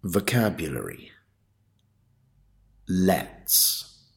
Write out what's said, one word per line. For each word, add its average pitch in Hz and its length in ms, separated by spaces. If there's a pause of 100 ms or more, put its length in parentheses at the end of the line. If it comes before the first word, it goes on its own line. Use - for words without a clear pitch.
Vocabulary. 87 1080 (1800)
Let's. - 1300